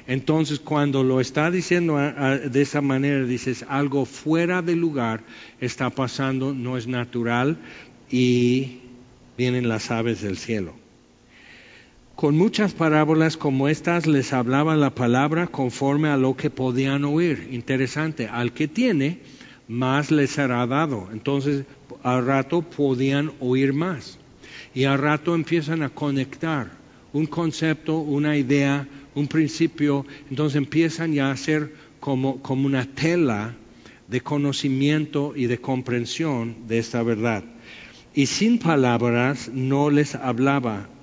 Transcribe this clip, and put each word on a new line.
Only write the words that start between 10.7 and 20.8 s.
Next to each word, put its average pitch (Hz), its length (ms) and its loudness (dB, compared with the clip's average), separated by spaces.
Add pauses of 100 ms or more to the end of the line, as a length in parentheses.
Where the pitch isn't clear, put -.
Con 147 220 2
muchas 196 380 2
parábolas 156 640 4
como 139 320 0
estas 165 380 0
les 143 260 4
hablaba 135 440 2
la 143 180 2
palabra 143 520 2
conforme 139 640 0
a 143 80 2
lo 131 200 2
que 147 140 -2
podían 135 540 0
oír. 147 460 0
Interesante, 131 800 -2
al 120 240 -4
que 156 160 -2
tiene, 175 520 0 (480)
más 131 420 0
le 147 160 6
será 123 400 0
dado. 127 460 -2